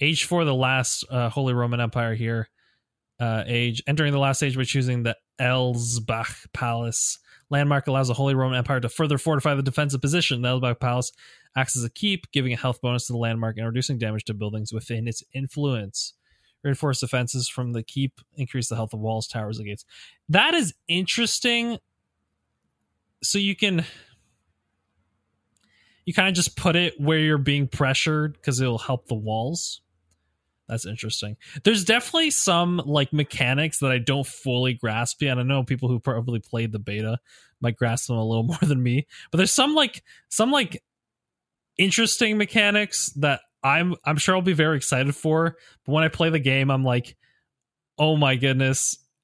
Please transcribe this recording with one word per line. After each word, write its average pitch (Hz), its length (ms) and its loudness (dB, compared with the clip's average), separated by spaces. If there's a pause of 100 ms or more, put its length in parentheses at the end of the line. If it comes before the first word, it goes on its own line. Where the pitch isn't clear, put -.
Age 151 240 2
four, 175 200 2
the 139 100 2
last, 127 540 0
uh, 123 200 0
Holy 131 260 0
Roman 120 260 0
Empire 117 340 -2
here, 113 340 -2 (720)
uh, 113 260 0
age, 120 400 0
entering 147 260 2
the 139 60 2
last 139 240 2
age 131 140 0
by 131 80 0
choosing 123 400 0
the 117 120 -2 (240)
Elsbach 120 1120 -2
Palace 117 680 -2 (300)
landmark 143 380 2
allows 135 220 2
the 123 60 0
Holy 139 200 2
Roman 131 240 2
Empire 127 220 0
to 117 80 -2
further 147 300 0
fortify 147 360 0
the 135 80 -2
defensive 135 380 0
position. 143 420 0
The 123 60 0
Elsbach 127 320 0
Palace 123 320 -2 (440)
acts 131 200 -2
as 120 80 -4
a 117 60 -4
keep, 196 420 -2
giving 127 200 0
a 117 40 -2
health 123 240 -2
bonus 123 260 -2
to 123 60 -6
the 120 60 -4
landmark 113 380 -2
and 110 100 -4
reducing 123 320 -2
damage 110 260 -4
to 113 100 -6
buildings 107 380 -6
within 113 340 -6
its 117 160 -6 (100)
influence. 131 840 -4 (500)
Reinforce 139 340 0
defenses 123 500 -2
from 123 240 -6
the 113 120 -4
keep, - 360 -6 (140)
increase 127 340 -6
the 113 60 -6
health 113 200 -4
of 107 60 -8
walls, 110 280 -4
towers, 110 300 -8
and 107 100 -10
gates. 101 160 -12 (440)
That 262 260 2
is 240 200 0 (140)
interesting. 233 920 0 (1400)
So - 160 0
you 196 160 0
can, 185 300 0 (2250)
you 180 80 -4
kinda 190 200 4
just 170 240 0
put 165 180 2
it 175 260 0
where 156 180 4
you're 156 200 4
being 143 300 2
pressured 151 720 0
'cause 127 180 0
it'll 120 180 0
help - 280 -4
the 120 80 -2
walls. 110 640 -4 (840)
That's 113 200 -6
interesting. 107 500 -8 (260)
There's 202 220 4
definitely 247 460 2
some, 175 560 2
like, 143 260 2
mechanics 143 680 0
that 135 120 2
I 127 60 2
don't 135 280 0
fully 127 460 -2
grasp 117 480 -2
yet. 131 180 0
I 123 40 0
know 135 200 2
people 127 280 -2
who 120 100 0
probably 120 400 -2
played 113 320 -4
the 107 60 -4
beta 107 420 -4 (400)
might 117 160 0
grasp 117 300 0
them 120 100 -2
a 110 80 0
little 113 180 2
<laughs> - 20 2
more 160 180 0
than 139 200 2
me, 123 240 0 (240)
but 160 60 -2
there's 185 160 4
some, 294 220 4
like, 294 280 2 (280)
some, 233 200 2
like, 269 320 0 (920)
interesting 214 640 2
mechanics 208 800 0
that 139 260 0 (200)
I'm, 165 320 2 (120)
I'm 147 100 2
sure 185 200 2
I'll 185 60 2
be 180 120 2
very 151 240 4
excited 135 360 0
for. 165 440 0 (260)
But 135 80 -2
when 156 120 4
I 160 40 4
play 165 220 2
the 160 80 2
game, 135 320 2
I'm 135 140 2
like, 123 320 0 (840)
"Oh 156 180 4
my 135 200 4
goodness, 131 640 0 (260)